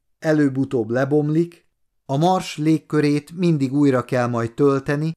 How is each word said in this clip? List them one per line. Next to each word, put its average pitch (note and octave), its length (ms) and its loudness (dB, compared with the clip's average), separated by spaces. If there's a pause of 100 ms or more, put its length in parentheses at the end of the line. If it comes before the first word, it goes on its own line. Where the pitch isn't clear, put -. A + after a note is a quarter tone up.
(200)
előbb-utóbb C3+ 720 0
lebomlik, D3 760 -2 (380)
a C#3 120 -4
Mars F3+ 400 0
légkörét D3+ 800 0
mindig D#3 360 0
újra C#3 320 2
kell B2 220 -2
majd A#2 260 -4
tölteni, C#3+ 640 0